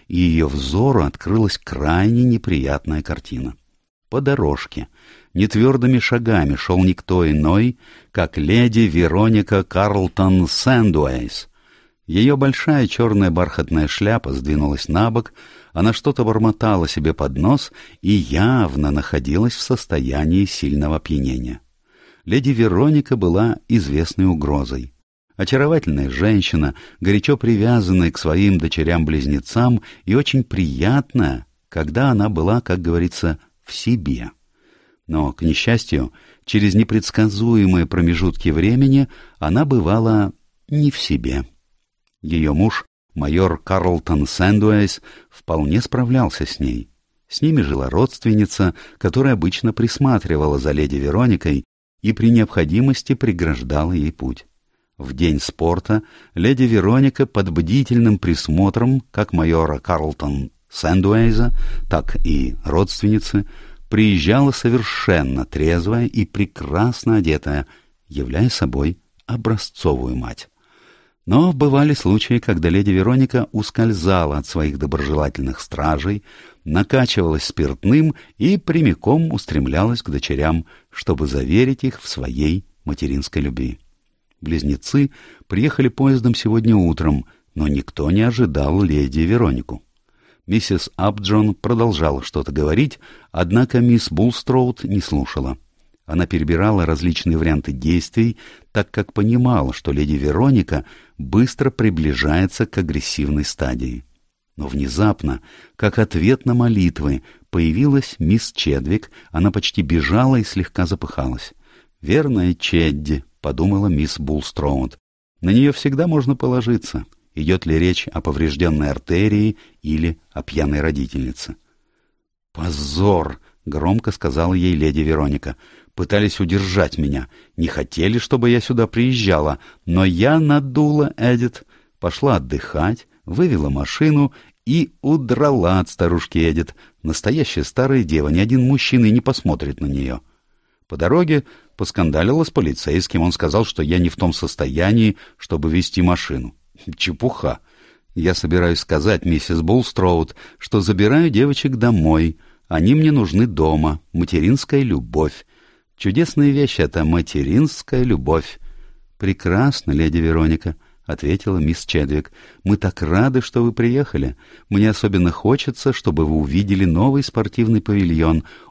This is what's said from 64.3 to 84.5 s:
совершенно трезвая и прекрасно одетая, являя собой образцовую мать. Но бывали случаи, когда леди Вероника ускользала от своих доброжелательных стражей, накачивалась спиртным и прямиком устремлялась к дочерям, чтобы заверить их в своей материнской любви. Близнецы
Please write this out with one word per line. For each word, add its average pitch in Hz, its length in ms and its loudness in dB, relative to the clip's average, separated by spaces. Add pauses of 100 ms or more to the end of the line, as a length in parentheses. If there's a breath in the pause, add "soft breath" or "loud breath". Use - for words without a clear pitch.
совершенно 87 920 0
трезвая 87 600 0
и 107 200 -2
прекрасно 101 920 -2
одетая, 76 480 -2 (420 soft breath)
являя 71 420 -2
собой 71 500 -2 (260)
образцовую 90 920 -4
мать. - 360 -10 (760 soft breath)
Но 151 280 4
бывали 143 400 2
случаи, 107 460 0
когда 85 300 -2
леди 98 200 2
Вероника 120 640 2
ускользала 95 880 0
от 73 100 -6
своих 76 320 -4
доброжелательных 71 800 -4
стражей, 78 640 -4 (400 loud breath)
накачивалась 92 800 0
спиртным 104 720 0 (220 loud breath)
и 180 200 2
прямиком 160 760 0
устремлялась 80 680 -2
к - 80 -12
дочерям, 76 560 -2 (240 soft breath)
чтобы 76 380 -4
заверить 82 560 0
их - 180 -4
в - 60 -16
своей 76 580 -4 (200)
материнской 69 580 -4
любви. 64 360 -6 (640)
Близнецы 78 680 -2 (360 loud breath)